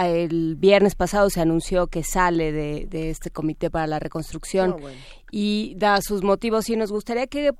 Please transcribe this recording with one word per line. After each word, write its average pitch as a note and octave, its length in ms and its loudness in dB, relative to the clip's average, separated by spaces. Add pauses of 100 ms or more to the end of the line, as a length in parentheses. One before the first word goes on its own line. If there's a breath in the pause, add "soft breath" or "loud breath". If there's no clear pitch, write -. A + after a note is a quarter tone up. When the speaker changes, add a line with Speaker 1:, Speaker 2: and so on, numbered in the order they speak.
Speaker 1:
el E3+ 540 0
viernes G3 400 6
pasado G3+ 340 2
se F3+ 120 -2
anunció E3 480 2
que D#3+ 160 -4
sale E3+ 480 2
de, D3 340 -4
de D#3+ 240 -6
este D#3+ 200 -8
comité D#3 380 -4
para D#3+ 200 -2
la D3+ 100 -2
reconstrucción D#3+ 760 -2
Speaker 2:
Ah, - 60 -8
bueno. C#3 160 -16 (360 loud breath)
Speaker 1:
y G#3 440 -2
da G3+ 260 2
sus G3 200 -4
motivos, G#3+ 480 0
y A3+ 60 0
nos A3 160 -2
gustaría A#3 340 -4
que C#4+ 340 -6